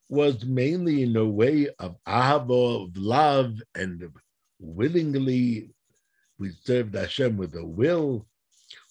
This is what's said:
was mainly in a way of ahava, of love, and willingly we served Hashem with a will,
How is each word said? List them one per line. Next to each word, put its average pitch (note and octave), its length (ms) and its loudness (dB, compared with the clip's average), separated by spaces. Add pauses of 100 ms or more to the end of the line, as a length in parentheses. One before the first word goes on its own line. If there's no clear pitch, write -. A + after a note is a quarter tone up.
was C#3 360 2
mainly C#3+ 600 0
in A#2 120 2
a A2 80 4
way C3 440 2 (100)
of F2+ 180 -10 (100)
ahava, B2 800 2
of F2+ 120 -14
love, A#2+ 640 2 (140)
and F2+ 340 -8 (500)
willingly B2+ 1120 -2 (680)
we F#2+ 120 -8 (140)
served A#2+ 300 -2
Hashem G#2+ 420 -2
with F2+ 180 -6
a E2+ 100 -10
will, B2+ 640 0 (640)